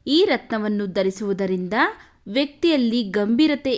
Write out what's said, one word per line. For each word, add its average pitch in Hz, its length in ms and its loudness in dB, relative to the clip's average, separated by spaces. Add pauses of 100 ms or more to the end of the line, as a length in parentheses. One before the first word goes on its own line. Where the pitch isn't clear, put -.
ಈ 294 180 2
ರತ್ನವನ್ನು 214 640 -2
ಧರಿಸುವುದರಿಂದ 190 880 -2 (520)
ವ್ಯಕ್ತಿಯಲ್ಲಿ 269 720 0 (120)
ಗಂಭೀರತೆ 233 680 2